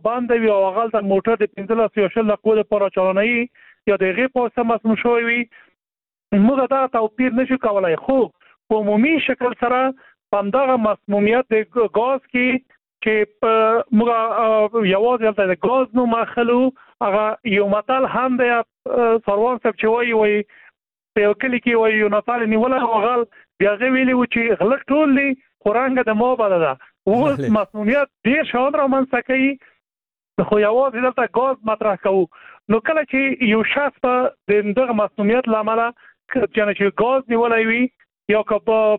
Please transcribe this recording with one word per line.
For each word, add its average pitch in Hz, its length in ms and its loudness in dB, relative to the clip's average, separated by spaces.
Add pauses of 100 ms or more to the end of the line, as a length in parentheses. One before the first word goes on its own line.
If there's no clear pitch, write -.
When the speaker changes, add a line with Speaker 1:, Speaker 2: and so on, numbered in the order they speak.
Speaker 1:
بنده 240 300 -2
وي 226 140 0
او 196 200 2
هغلته 220 320 -2
موټر 196 340 0
د - 80 -2
پنځلس 214 540 -2
یا 196 160 2
شل 220 140 -2
دقیقو 208 280 0
دپاره 208 340 0
چالانوي 208 580 0 (400)
یا 196 80 2
د 190 80 -2
هغې 190 240 0
په 254 120 -6
واسطه 240 240 -2
مسموم 220 320 0
شوی 233 280 0
وي. 233 160 -2 (960)
موږ 247 320 4
دغه 269 200 0
توپیر 233 440 -2
نشو 254 260 0
کولای، 196 380 0
خو 254 320 0 (420)
په 220 60 0
عمومي 220 440 2
شکل 240 420 -2
سره 254 320 0 (380)
په 202 80 0
همدغه 254 360 0
مسمومیت 214 760 0
د 220 100 2
ګ-، 214 360 -2
ګاز 262 220 0 (140)
کې 247 140 0 (580)
چې 214 200 0 (160)
په 220 420 2 (100)
موږ، 233 160 2
اه، 220 600 0 (160)
یوازې 220 380 0
هلته 208 220 0
د 185 80 0 (140)
ګاز 254 180 0 (100)
نوم 240 200 0
اخلو، 240 560 0 (320)
هغه 214 420 0
یو 202 220 0
متل 233 380 0
هم 247 320 -2
دی، 240 120 0
اه، 233 140 0 (600)
سروان 220 320 0
صاحب 214 180 -4
چې 220 100 -4
وایي، 233 280 0
وایي 208 280 2 (760)
په 214 60 2
یو 208 120 4
کلي 247 260 -4
کې 233 160 0
وایي 220 220 2
یو 208 120 2
نسل 226 400 -2
نیولی 247 300 2
او 226 260 0
غل، 240 180 0 (360)
بیا 202 160 2
هغې 247 160 -2
ویلي 254 220 2
وو 247 120 2
چې - 140 -4 (220)
غله 240 160 2
ټول 285 380 2
دي، 277 180 0 (260)
خو 208 140 0
رنګه 254 300 0
د 226 60 -4
ما 240 260 0
بده 196 240 0
ده. 139 180 0 (300)
اوس 262 300 2
Speaker 2:
بله. 180 120 -2
Speaker 1:
مسمومیت 220 580 0 (200)
ډېر 285 240 2
شیان 262 220 0
رامنځته 269 480 0
کوي، 262 360 -2 (840)
خو 208 180 0
یوازې 233 360 0
دلته 247 300 -2
ګاز 262 380 -2
مطرح 214 320 -2
کوو. 190 300 0 (440)
نو 220 100 2
کله 311 240 -2
چې 262 400 -2
یو 220 200 2
شخص - 380 -4
په 254 300 0 (180)
د 208 240 0
دغه 247 200 0
مسمومیت 214 540 -2
له 220 100 0
امله، 226 360 -2 (400)
که، 262 60 -2 (180)
یعنې 208 160 0
چې 202 120 -2 (160)
ګاز 262 280 0
نیولی 233 360 0
وي 240 240 0 (400)
یا 208 120 2
که 208 160 -2
په 220 420 2